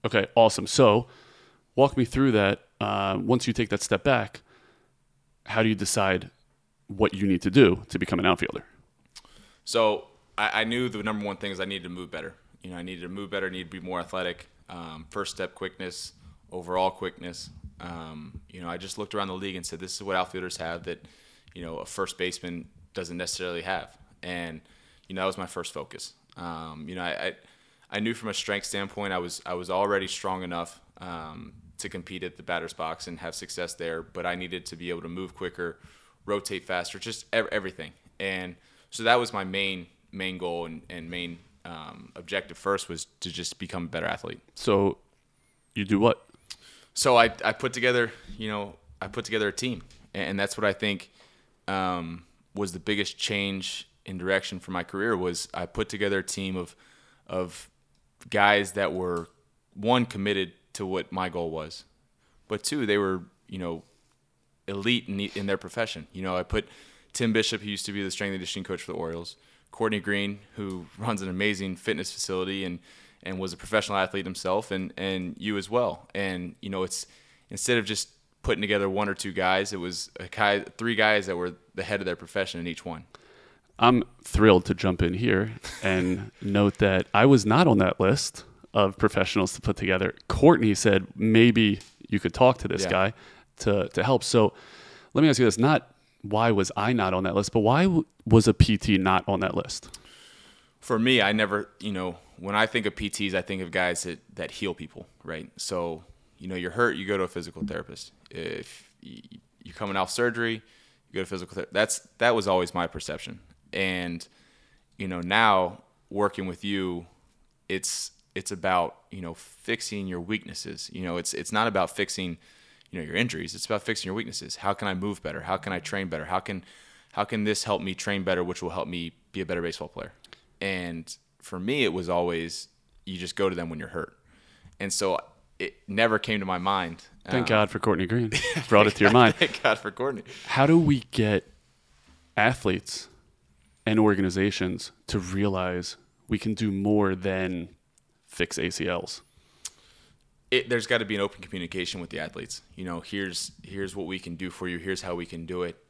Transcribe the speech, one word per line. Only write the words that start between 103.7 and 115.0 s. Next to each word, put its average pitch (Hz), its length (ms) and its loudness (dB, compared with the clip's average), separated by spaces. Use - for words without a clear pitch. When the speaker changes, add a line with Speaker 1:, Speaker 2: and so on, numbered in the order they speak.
Speaker 2:
that, 85 160 -8
that - 160 -8
heal 95 220 -6
people, - 320 -14
right? 80 340 -12
So, 85 460 -4
you 90 80 -12
know, 92 80 -6
you're 90 160 -4
hurt, 110 240 2
you 92 100 -6
go 101 120 0
to 95 60 0
a 90 40 -2
physical 82 360 -8
therapist. - 480 -10
If - 580 -10
y-, - 180 -18
you're - 120 -18
coming 98 220 -2
off 92 120 2
surgery, 117 460 0
you - 580 -20
go 95 80 -2
to 92 40 -2
physical 90 300 -8
ther-, 98 160 -6
that's, - 360 2
that 120 180 4
was 98 120 0
always 92 260 2
my 87 140 0
perception. - 520 -10
And, 90 520 -2
you 98 100 -6